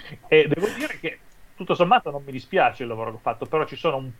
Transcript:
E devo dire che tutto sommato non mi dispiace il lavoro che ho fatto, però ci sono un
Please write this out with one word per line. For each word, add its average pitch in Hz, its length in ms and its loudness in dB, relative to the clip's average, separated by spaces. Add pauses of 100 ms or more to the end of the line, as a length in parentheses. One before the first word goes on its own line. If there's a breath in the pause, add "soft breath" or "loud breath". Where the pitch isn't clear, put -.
(280 loud breath)
E 156 200 8
devo 175 220 0
dire 285 280 -6
che - 200 -8 (360)
tutto 175 200 -2
sommato 175 360 4
non 143 140 -8
mi 139 80 -12
dispiace 131 520 0
il 117 40 -6
lavoro 113 220 -6
che 110 60 -12
ho - 40 -20
fatto, 120 260 -4
però 156 200 0
ci 135 100 -12
sono 151 200 -2
un 135 240 -8